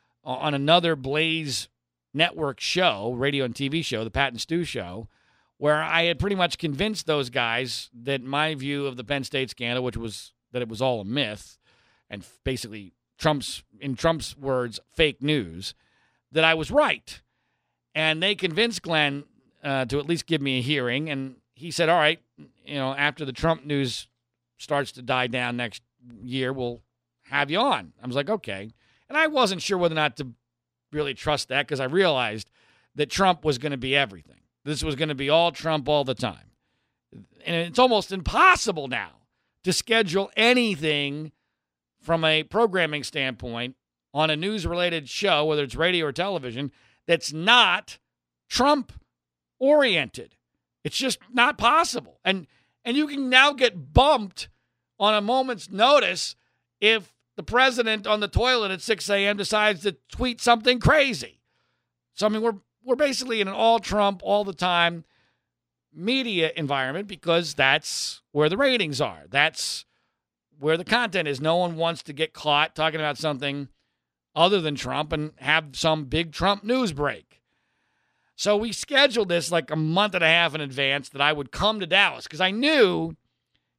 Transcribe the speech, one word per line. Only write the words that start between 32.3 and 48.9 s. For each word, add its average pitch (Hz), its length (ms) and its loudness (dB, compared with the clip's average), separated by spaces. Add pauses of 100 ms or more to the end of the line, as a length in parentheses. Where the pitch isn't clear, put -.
that 143 160 -2
Trump 180 340 2
was 139 140 0
gonna 143 180 -4
be 131 180 -2
everything. 95 460 -4 (220)
This 143 200 -6
was 151 120 -4
gonna 151 180 -4
be 135 160 -4
all 170 220 4
Trump 156 360 -4
all 147 160 2
the 127 120 -4
time. 95 340 -8 (960)
And 170 100 -2
it's 170 220 -4
almost 233 340 4
impossible 190 760 2
now 104 340 -8 (420)
to 180 80 0
schedule 196 640 0
anything 156 960 2 (680)
from 165 240 0
a 156 160 4
programming 175 640 0
standpoint 123 720 -6 (400)
on 156 160 2
a 151 40 0
news-related 170 720 -2
show, 160 380 0
whether 151 180 0
it's 127 120 -10
radio 165 320 0
or 139 40 -4
television, 143 600 -4 (340)
that's 160 260 0
not 196 680 2 (480)
Trump-oriented. - 1900 0 (460)